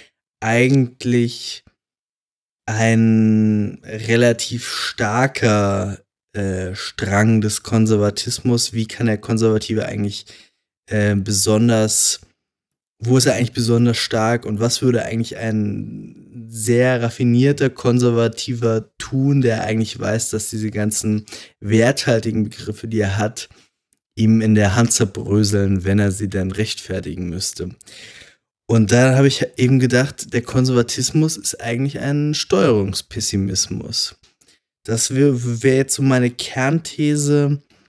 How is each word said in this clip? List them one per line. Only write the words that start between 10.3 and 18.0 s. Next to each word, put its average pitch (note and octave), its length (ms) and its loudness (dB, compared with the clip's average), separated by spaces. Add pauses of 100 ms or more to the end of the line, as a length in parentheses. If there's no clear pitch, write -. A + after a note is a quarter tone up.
äh, G#2 260 2
besonders, G#2+ 1080 2 (800)
wo A#2+ 160 2
ist B2 80 2
er C3 100 2
eigentlich B2 180 -2
besonders A#2 440 2
stark A#2 480 -2
und G#2+ 140 -6
was A#2 220 -2
würde A#2 220 2
eigentlich A2+ 340 -6
ein G#2+ 1120 -8
sehr A#2+ 500 0
raffinierter B2+ 680 2
Konservativer A#2 1300 0